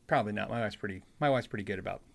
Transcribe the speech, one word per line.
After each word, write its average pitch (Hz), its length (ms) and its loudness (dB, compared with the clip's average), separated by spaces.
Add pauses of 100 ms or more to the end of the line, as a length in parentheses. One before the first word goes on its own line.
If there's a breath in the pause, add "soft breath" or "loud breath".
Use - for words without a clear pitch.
Probably 107 260 4
not. 101 160 -2
My 117 120 -2
wife's 104 140 -2
pretty, 98 280 -6 (160)
my 147 100 4
wife's 127 180 2
pretty 104 160 -4
good 98 160 -4
about 92 220 -6 (140)